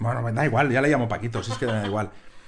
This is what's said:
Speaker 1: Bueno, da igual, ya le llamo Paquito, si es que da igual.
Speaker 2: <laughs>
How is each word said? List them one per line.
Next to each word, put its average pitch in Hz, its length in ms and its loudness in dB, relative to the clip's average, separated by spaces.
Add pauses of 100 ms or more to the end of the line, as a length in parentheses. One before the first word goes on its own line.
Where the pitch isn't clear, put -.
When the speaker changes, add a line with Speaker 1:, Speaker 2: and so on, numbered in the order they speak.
Speaker 1:
Bueno, 117 200 -2 (120)
da 123 120 2
igual, 143 260 4
ya 127 120 4
le 143 60 4
llamo 127 200 4
Paquito, 110 360 -4
si 110 80 -6
es 107 60 -6
que 131 80 -2
da 107 200 0
igual. 101 280 -2
Speaker 2:
<laughs> - 60 -16 (280)